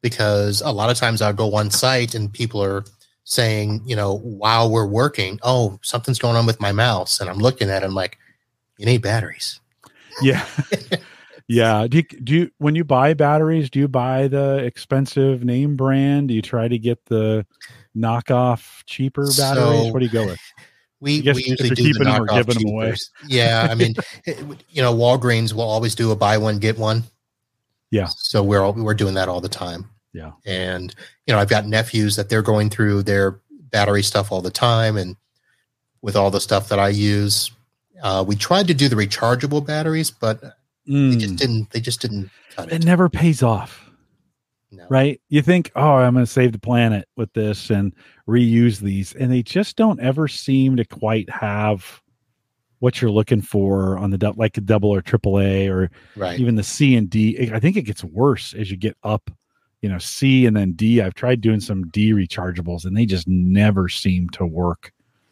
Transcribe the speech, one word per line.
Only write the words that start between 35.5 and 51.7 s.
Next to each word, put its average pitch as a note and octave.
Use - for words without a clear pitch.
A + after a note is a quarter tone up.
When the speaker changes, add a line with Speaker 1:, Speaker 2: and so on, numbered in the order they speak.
Speaker 1:
with G2
all G2+
the G2
stuff G2+
that G2+
I G2+
use, G#2
uh, F#2+
we G#2
tried F3+
to E3+
do C3+
the A2+
rechargeable B2
batteries, D#3
but A2
they C#3
just G#2
Speaker 2:
Mm. F2
Speaker 1:
didn't, A#2
they A2+
just A#2+
didn't G2+
cut -
it. -
Speaker 2:
It E3
never F3
pays D#3
off. -
Speaker 1:
No. F2
Speaker 2:
Right? C3
You D3
think, F3
"Oh, D3
I'm B2
gonna B2+
save B2
the A2
planet A2+
with A2
this G#2+
and G2+
reuse A#2
these." G2
And B2+
they B2
just -
don't A3
ever C#3
seem C3+
to A#2
quite A2
have G#2